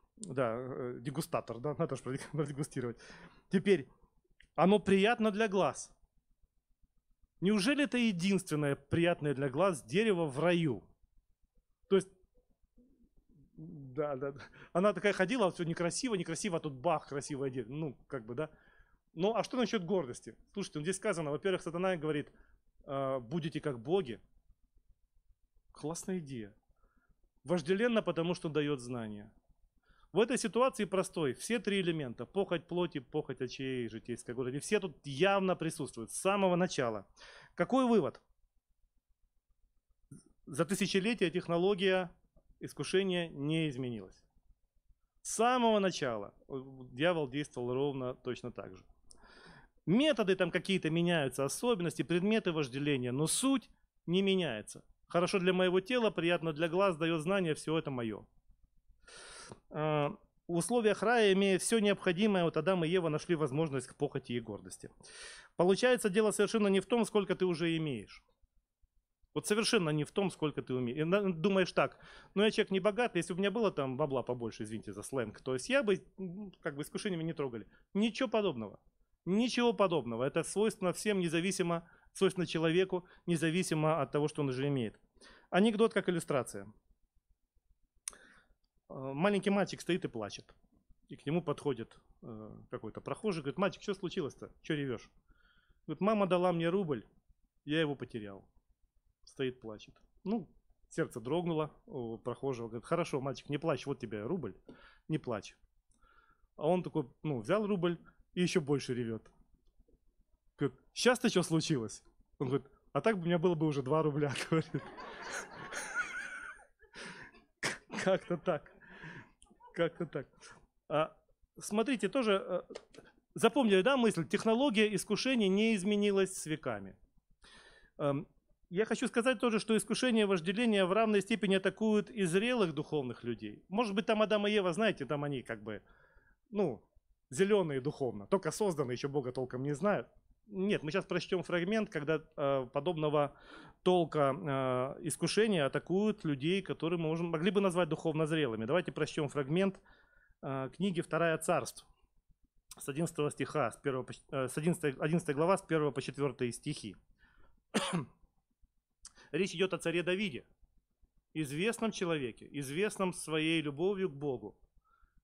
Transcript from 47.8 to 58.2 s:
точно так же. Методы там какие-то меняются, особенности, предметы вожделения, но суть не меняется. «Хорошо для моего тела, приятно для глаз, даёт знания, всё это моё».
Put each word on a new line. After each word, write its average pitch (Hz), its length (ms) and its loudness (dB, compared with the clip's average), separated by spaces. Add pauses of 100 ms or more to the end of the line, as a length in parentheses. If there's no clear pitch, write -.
точно 123 380 -8
так 101 240 -12
же. 92 100 -20 (1000)
Методы 214 480 4
там 185 160 0
какие-то 180 380 0
меняются, 160 560 2
особенности, 175 580 -2
предметы 185 480 2
вожделения, 139 640 0
но 147 120 2
суть 269 440 2 (360)
не 180 160 4
меняется. 175 640 0 (240)
«Хорошо 175 320 2
для 180 140 4
моего 185 260 4
тела, 220 320 2
приятно 165 400 0
для 156 160 0
глаз, 180 300 2
даёт 165 240 0
знания, 180 320 0
всё 156 240 -2
это 151 120 -2
моё». 113 360 -4 (1400)